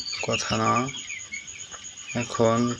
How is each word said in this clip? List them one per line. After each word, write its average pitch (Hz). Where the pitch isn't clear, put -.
কথা 113
না। 110
এখন 117